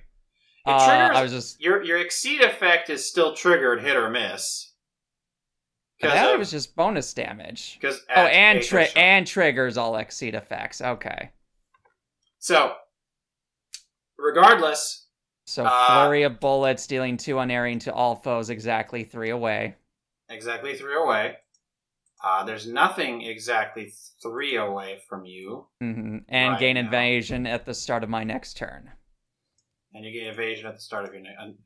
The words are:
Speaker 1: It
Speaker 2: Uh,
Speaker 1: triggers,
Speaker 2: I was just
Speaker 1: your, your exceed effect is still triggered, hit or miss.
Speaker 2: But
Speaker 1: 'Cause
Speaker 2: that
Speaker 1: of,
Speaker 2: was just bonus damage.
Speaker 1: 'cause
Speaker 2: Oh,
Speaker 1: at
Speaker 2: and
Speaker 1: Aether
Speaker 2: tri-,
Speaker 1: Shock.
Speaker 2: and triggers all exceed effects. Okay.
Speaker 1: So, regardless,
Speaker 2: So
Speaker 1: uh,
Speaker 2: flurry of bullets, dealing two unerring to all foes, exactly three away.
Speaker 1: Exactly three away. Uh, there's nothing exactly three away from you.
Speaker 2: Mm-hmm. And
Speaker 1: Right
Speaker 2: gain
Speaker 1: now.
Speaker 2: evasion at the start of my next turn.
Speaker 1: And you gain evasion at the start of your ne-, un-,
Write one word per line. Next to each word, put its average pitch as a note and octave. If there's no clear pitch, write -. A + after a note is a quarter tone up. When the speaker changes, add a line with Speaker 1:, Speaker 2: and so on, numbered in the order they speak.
Speaker 1:
It C#3
Speaker 2:
Uh, C3+
Speaker 1:
triggers, B2+
Speaker 2:
I C3
was B2
just B2
Speaker 1:
your, F#3+
your E3+
exceed C4
effect F3
is C3+
still D#3
triggered, C3
hit C#3
or A2+
miss. G#2
Speaker 2:
But D#3+
Speaker 1:
'Cause C#3+
Speaker 2:
that G#3
Speaker 1:
of, F4
Speaker 2:
was G3
just D3+
bonus E3+
damage. A2+
Speaker 1:
'cause C#3
Speaker 2:
Oh, -
Speaker 1:
at C3+
Speaker 2:
and G3+
Speaker 1:
Aether -
Speaker 2:
tri-, F3
Speaker 1:
Shock. -
Speaker 2:
and F#3
triggers C3
all A2+
exceed A2
effects. -
Okay. -
Speaker 1:
So, -
regardless, D#3+
Speaker 2:
So -
Speaker 1:
uh, B2
Speaker 2:
flurry C#3+
of B2+
bullets, C3+
dealing B2+
two C3+
unerring B2
to C3
all A#2+
foes, A#2
exactly A2+
three A2+
away. A2+
Speaker 1:
Exactly A#2
three C#3
away. C#3
Uh, F#2+
there's G#2+
nothing C3
exactly A2
three B2+
away G2
from F#2
you. F#2+
Speaker 2:
Mm-hmm. A2
And B2+
Speaker 1:
Right B2
Speaker 2:
gain B2+
Speaker 1:
now. B2
Speaker 2:
evasion B2
at A#2
the B2
start A#2
of A2
my A2+
next -
turn. -
Speaker 1:
And G#2+
you A2
gain A2
evasion A2
at G#2+
the -
start -
of F#2+
your F#2+
ne-, G2
un-, G#2+